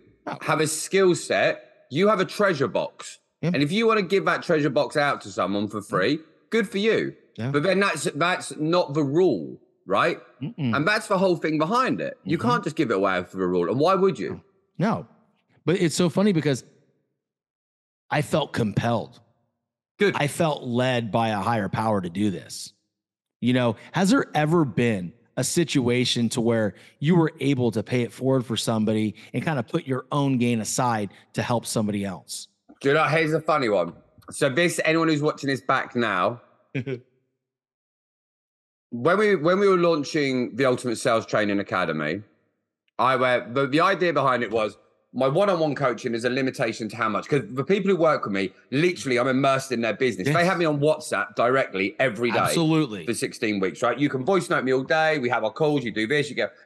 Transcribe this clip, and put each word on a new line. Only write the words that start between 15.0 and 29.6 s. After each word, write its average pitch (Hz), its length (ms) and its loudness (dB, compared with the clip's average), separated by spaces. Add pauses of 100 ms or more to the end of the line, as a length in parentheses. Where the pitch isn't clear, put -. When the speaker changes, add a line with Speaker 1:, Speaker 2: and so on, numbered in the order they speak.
Speaker 1:
But 165 160 2
it's 165 140 2
so 180 140 2
funny 202 240 2
because 143 300 0 (1500)
I 147 120 0
felt 160 320 -2
compelled. 104 680 -2 (800)
Speaker 2:
Good. 196 180 2
Speaker 1:
I 147 100 0
felt 156 360 -2
led 123 480 0
by 113 180 2
a 104 80 -2
higher 101 320 0
power 110 320 0
to 87 80 -6
do 101 220 0
this. - 420 -12 (680)
You 123 120 2
know, 123 220 2 (160)
has 185 200 2
there 277 140 2 (100)
ever 156 300 2
been 110 480 -2 (240)
a 127 60 0
situation 123 840 0
to 123 120 -2
where 113 340 2 (240)
you 160 160 4
were 160 240 4
able 127 320 0
to 107 100 -2
pay 123 200 -2
it 113 100 -4
forward 131 340 0
for 110 120 -4
somebody 110 580 0 (180)
and - 100 -4
kind 156 140 -2
of 143 100 -4